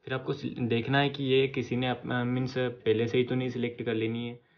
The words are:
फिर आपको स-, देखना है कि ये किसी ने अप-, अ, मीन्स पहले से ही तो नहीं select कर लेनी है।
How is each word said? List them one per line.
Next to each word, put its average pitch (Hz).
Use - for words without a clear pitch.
फिर 127
आपको 131
स-, 131
देखना 120
है 143
कि 139
ये 135
किसी 131
ने 127
अप-, 127
अ, 123
मीन्स 127
पहले 117
से 123
ही 127
तो 127
नहीं 127
select 120
कर 117
लेनी 113
है। 120